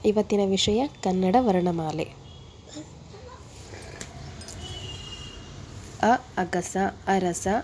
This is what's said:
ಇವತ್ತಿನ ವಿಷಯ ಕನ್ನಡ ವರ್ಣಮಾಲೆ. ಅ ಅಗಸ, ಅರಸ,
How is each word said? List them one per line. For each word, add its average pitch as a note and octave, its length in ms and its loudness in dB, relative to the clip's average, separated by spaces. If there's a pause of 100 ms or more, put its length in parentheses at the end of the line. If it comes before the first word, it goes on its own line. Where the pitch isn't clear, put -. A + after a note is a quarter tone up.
ಇವತ್ತಿನ G#3 420 4
ವಿಷಯ G#3 340 4 (220)
ಕನ್ನಡ F#3 360 4
ವರ್ಣಮಾಲೆ. F3 680 2 (4000)
ಅ G#3+ 100 8 (240)
ಅಗಸ, F3+ 380 0 (320)
ಅರಸ, F#3 400 2 (160)